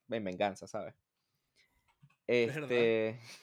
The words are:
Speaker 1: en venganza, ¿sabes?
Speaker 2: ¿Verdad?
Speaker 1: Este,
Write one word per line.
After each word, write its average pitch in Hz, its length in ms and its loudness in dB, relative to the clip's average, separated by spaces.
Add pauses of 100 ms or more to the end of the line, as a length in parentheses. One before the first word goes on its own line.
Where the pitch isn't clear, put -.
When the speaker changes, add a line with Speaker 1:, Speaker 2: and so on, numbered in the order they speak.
(100)
Speaker 1:
en 113 140 -2
venganza, 95 420 0
¿sabes? - 280 -10 (1300)
Speaker 2:
¿Verdad? 123 420 2
Speaker 1:
Este, 113 500 2 (220)